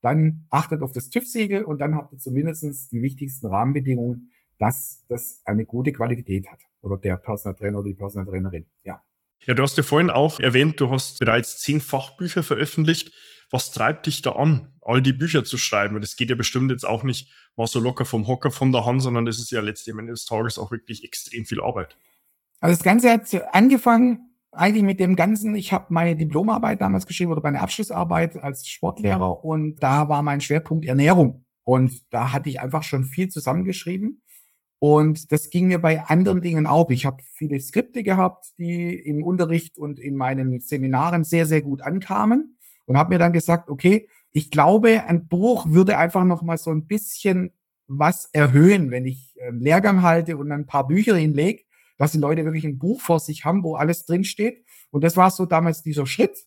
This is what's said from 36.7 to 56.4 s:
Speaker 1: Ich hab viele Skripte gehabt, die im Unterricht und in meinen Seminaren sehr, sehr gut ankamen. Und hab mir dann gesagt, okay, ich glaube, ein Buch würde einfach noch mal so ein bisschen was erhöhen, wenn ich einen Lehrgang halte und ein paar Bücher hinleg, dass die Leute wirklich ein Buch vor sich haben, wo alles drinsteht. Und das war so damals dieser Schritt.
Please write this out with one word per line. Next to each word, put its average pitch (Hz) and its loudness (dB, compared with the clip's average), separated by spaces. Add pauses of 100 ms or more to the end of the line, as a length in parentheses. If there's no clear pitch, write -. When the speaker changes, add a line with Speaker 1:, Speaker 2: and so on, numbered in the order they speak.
Speaker 1:
Ich 127 0
hab 135 -4
viele 143 -8
Skripte 226 -4
gehabt, 190 0
die 175 -4
im 151 -6
Unterricht 165 -2
und 147 -10
in 139 -8
meinen 131 -2
Seminaren 143 0
sehr, 165 2
sehr 151 2
gut 139 -6
ankamen. 208 -2 (280)
Und 131 2
hab 160 4
mir 180 2
dann 170 6
gesagt, 170 0
okay, 180 2 (240)
ich - -2
glaube, 208 6
ein 170 0
Buch 208 2
würde 185 6
einfach 170 2
noch 175 2
mal 165 -2
so 165 -6
ein 156 -2
bisschen 185 -2 (360)
was 151 0
erhöhen, 151 6
wenn 127 -4
ich 131 -10 (100)
einen 120 -8
Lehrgang 185 4
halte 165 2
und 143 -6
ein 143 -6
paar 139 -2
Bücher 202 2
hinleg, 156 0 (320)
dass 147 2
die 160 0
Leute 156 0
wirklich 160 -4
ein 143 -6
Buch 185 -4
vor 165 2
sich - -8
haben, 180 0
wo 160 -4
alles 160 -2
drinsteht. 196 -2 (280)
Und 147 0
das 170 2
war 185 6
so 185 -4
damals 165 0
dieser 147 -2
Schritt. - -2